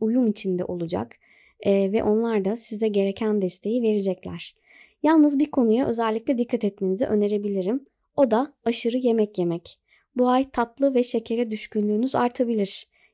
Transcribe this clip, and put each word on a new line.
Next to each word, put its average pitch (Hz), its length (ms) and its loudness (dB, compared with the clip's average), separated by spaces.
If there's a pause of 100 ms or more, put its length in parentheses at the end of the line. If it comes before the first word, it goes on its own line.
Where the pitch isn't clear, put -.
uyum 233 260 2
içinde 190 380 0
olacak, 180 520 -6 (480)
e, 196 280 2
ve 220 100 0
onlar 214 420 2
da 202 120 0
size 220 320 -4
gereken 208 540 0
desteği 208 400 -2
verecekler. 190 720 -2 (480)
Yalnız 294 360 6
bir 294 120 0
konuya 240 360 2
özellikle 226 520 -2
dikkat 240 260 -2
etmenizi 196 420 -2
önerebilirim. 208 800 -2 (320)
O 269 140 4
da 233 240 0 (100)
aşırı 233 320 0
yemek 226 420 0
yemek. 170 400 -4 (380)
Bu 247 120 2
ay 262 220 2
tatlı 262 440 -2
ve 247 80 4
şekere 226 480 -2
düşkünlüğünüz 214 640 -2
artabilir. 233 760 -2 (260)